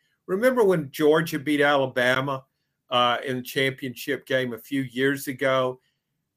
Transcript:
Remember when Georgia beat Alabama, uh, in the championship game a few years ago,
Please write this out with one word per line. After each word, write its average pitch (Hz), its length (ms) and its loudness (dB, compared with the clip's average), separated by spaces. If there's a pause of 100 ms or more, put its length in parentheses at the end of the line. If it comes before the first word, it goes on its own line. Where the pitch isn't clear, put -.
(280)
Remember 240 360 2
when 170 280 2
Georgia 156 480 2
beat 143 220 0
Alabama, 135 840 0 (460)
uh, 120 340 2
in 127 120 -4
the 127 40 -8
championship 131 840 -4
game 127 280 -2
a 110 40 -10
few 139 260 -4
years 135 440 -2
ago, 131 520 -2 (580)